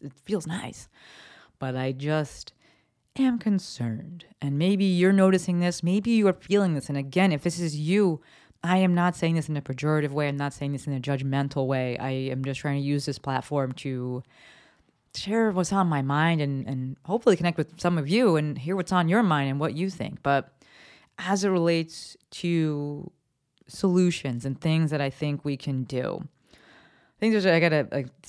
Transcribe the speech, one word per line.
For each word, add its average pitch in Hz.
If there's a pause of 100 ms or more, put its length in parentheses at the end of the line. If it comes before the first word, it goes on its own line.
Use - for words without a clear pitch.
it 139
feels 190
nice. - (720)
But 131
I 131
just 147 (640)
am 254
concerned. 170 (160)
And 143
maybe 190
you're 185
noticing 190
this. 175
Maybe 196
you 220
are 185
feeling 190
this. 139
And 143
again, 156
if 147
this 170
is 165
you, 165 (420)
I 180
am 185
not 175
saying 165
this 156
in 151
a 143
pejorative 147
way. 147
I'm 143
not 143
saying 143
this 135
in 143
a 131
judgmental 139
way. 127
I 131
am 131
just 135
trying 143
to 139
use 143
this 143
platform 135
to 123 (960)
share 220
what's 180
on 196
my 147
mind 151
and, 139
and 131
hopefully 208
connect 165
with -
some 175
of 143
you 202
and 151
hear 151
what's 180
on 175
your 220
mind 147
and 139
what 147
you 175
think. 165
But 139 (640)
as 185
it 202
relates 170 (160)
to 151 (560)
solutions 175
and 135
things 160
that 151
I 139
think 143
we 143
can 131
do, 123 (300)
I -
think 220
there's, 202
I 165
gotta, 156
like, 131 (220)